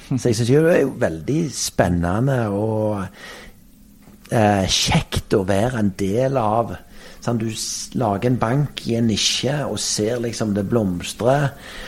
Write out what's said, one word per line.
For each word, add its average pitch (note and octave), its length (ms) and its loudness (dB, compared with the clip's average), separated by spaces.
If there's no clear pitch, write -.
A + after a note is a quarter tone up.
så C3 200 -2
jeg A#2 80 4
synes A2+ 140 0
jo D3 120 6
det E3 140 4
er - 60 4
jo C3 160 -2
veldig A#2 540 -2
spennende G#2 960 0
og, G#2 580 -2
eh, G#2 360 4
kjekt - 680 0
å G2+ 120 4
være G#2+ 320 0
en G#2 200 2
del A#2+ 380 0
av. G#2+ 400 0
Sånn, A#2+ 180 -2
du A2+ 120 -2
s-, - 440 -8
lager G#2 360 0
en B2+ 60 2
bank B2 500 -2
i A#2 100 0
en A#2 120 2
nisje C3 560 0
og G2+ 140 -4
ser A2 400 -2
liksom A2+ 360 -2
det G2+ 140 0
blomstre. A2+ 800 0